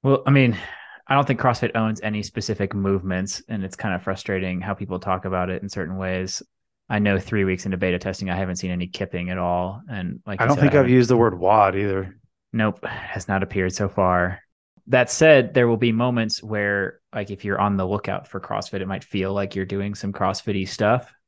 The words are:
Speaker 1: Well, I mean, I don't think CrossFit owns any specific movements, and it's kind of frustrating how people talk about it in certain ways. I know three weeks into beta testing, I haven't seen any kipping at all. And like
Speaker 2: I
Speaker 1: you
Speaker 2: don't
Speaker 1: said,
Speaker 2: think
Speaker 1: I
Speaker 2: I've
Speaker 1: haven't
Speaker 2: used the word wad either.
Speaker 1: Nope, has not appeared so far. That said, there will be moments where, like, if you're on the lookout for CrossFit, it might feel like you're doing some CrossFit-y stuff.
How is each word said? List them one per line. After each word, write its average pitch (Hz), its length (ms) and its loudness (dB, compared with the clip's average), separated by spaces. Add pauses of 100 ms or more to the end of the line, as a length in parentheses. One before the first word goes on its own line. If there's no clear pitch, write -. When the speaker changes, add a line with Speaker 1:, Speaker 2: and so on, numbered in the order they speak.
Speaker 1:
Well, 135 240 2
I 135 40 2
mean, 127 260 6 (500)
I 135 80 2
don't 143 120 2
think 123 140 0
CrossFit 120 360 0
owns 110 240 0
any 107 220 -4
specific 101 520 -4
movements, 98 760 -2
and 101 160 -6
it's 92 120 -10
kind 101 180 -4
of 87 80 -6
frustrating 92 580 -4
how 101 140 -6
people 92 240 -8
talk 92 260 -4
about 92 260 -2
it 92 120 -6
in 101 60 -10
certain 92 280 -6
ways. 92 460 -6 (460)
I 107 100 0
know 101 200 2
three 101 260 0
weeks 92 200 -2
into 95 120 -4
beta 90 220 0
testing, 95 320 -6
I 90 60 -2
haven't 92 200 -4
seen 92 140 -6
any 90 160 -4
kipping 90 440 -8
at 92 80 -4
all. 90 500 -4
And 95 380 -8
like 101 140 -8
Speaker 2:
I 113 40 4
Speaker 1:
you 120 40 4
Speaker 2:
don't 143 80 4
Speaker 1:
said, - 60 -2
Speaker 2:
think 143 120 4
Speaker 1:
I 147 40 8
Speaker 2:
I've 135 60 6
Speaker 1:
haven't 123 80 4
Speaker 2:
used 123 180 6
the 123 60 6
word 113 220 2
wad 98 380 4
either. 95 420 -2 (340)
Speaker 1:
Nope, 110 340 0
has - 420 -10
not 98 140 2
appeared 95 300 -2
so 101 160 -2
far. 90 520 2 (460)
That 123 240 4
said, 147 440 6
there 123 120 6
will 117 120 2
be 117 140 2
moments 117 500 0
where, 101 580 -2 (120)
like, 104 180 -8
if 98 140 -10
you're 98 160 -2
on 101 160 2
the 95 100 0
lookout 98 420 -4
for 98 100 -10
CrossFit, 95 420 -6
it 92 60 -6
might 95 160 -6
feel 95 300 -4
like 98 220 -4
you're 95 100 -4
doing 98 300 -6
some 98 180 -6
CrossFit-y 98 520 -2
stuff. 110 460 0 (180)